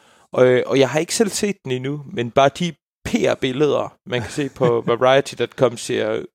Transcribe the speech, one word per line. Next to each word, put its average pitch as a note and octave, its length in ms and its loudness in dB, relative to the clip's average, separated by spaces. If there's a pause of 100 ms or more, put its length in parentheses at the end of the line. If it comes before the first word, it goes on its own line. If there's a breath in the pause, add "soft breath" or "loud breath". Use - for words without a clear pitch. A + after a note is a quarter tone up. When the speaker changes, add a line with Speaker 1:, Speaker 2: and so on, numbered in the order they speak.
(340 soft breath)
Speaker 1:
Og, B2+ 320 4
og C3+ 140 0
jeg C3 100 4
har D3 100 0
ikke - 160 -4
selv G#3+ 140 2
set G3+ 340 -2
den C3+ 80 -6
endnu, C3+ 300 -6 (120)
men A#2 180 -4
bare C#3 180 6 (100)
de E3+ 140 -4 (320)
P - 80 -8
R-billeder, C3 840 0 (120)
man B2 120 -4
kan G2 100 -10
se C#3+ 180 -6
på A#2 320 0
Speaker 2:
<laughs> - 60 -6
Speaker 1:
Variety B2+ 520 2
dot A#2+ 120 -2
com, A#2+ 260 0
ser A2 460 -4 (120)